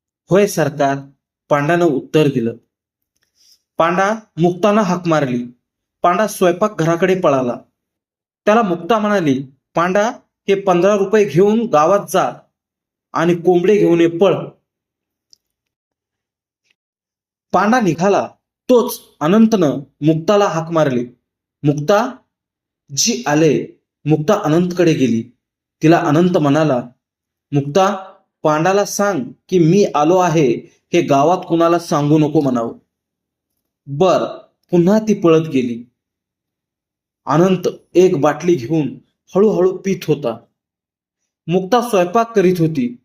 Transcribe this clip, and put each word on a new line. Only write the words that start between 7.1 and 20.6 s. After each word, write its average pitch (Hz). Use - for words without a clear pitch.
पळाला. 131
त्याला 220
मुक्ता 190
म्हणाली, 175
"पांडा, 190
हे 196
पंधरा 196
रुपये 196
घेऊन 202
गावात 156
जा 147
आणि 165
कोंबडे 180
घेऊन 170
ये, 170
पळ." 165
पांडा 208
निघाला. 175
तोच 233
अनंतनं 180
मुक्ताला 160
हाक 165